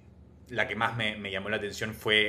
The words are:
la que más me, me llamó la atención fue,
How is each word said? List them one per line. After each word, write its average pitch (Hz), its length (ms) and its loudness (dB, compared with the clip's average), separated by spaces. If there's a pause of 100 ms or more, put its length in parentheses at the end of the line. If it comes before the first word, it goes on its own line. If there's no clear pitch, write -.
(500)
la 107 180 0
que 101 80 -4
más 110 180 0
me, 107 220 -2
me 101 140 -8
llamó 95 180 -4
la 107 80 0
atención 104 380 -4
fue, 107 340 4